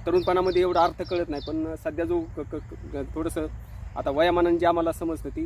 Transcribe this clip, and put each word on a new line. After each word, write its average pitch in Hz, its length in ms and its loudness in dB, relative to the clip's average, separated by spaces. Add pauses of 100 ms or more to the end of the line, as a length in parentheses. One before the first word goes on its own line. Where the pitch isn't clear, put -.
तरुणपणामध्ये 180 560 4
एवढा 175 220 6
अर्थ 170 180 0
कळत 175 260 -2
नाही, 143 200 -4
पण 160 260 -2 (100)
सध्या 156 200 -2
जो 170 160 0
क-, 160 200 -6
क-, 147 340 -8 (180)
क-, 139 220 -6
थोडंसं 160 320 -4 (500)
आता 135 140 -2
वयामानाने 170 480 4
जे 170 80 4
आम्हाला 170 260 4
समजतं 160 360 -6
ती 160 180 -6